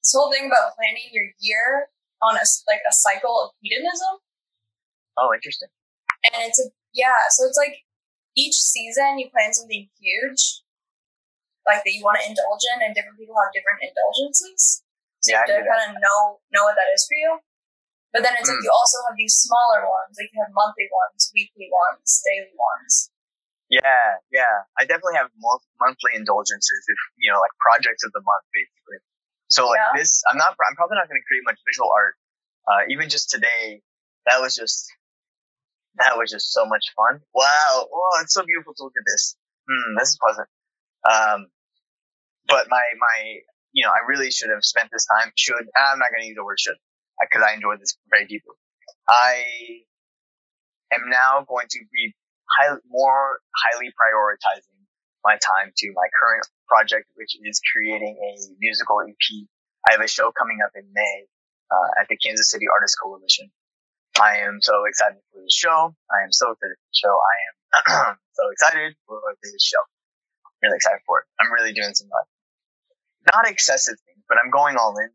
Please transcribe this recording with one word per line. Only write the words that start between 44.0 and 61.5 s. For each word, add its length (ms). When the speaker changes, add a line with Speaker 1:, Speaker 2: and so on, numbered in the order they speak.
Speaker 2:
really 240
should 200
have 140
spent 280
this 140
time, 280
should, 300
I'm 220
not 140
gonna 140
use 100
the 80
word 160
should, 160
uh, 560
'cause 100
I 120
enjoyed 260
this 160
very 180
deeply. 280
I 760
am 160
now 400
going 220
to 100
be 220
high-, 180
more 540
highly 360
prioritizing 920
my 140
time 380
to 180
my 140
current 260
project, 460
which 280
is 180
creating 460
a 400
musical 500
E 120
P. 280
I 40
have 80
a 80
show 240
coming 320
up 100
in 180
May, 360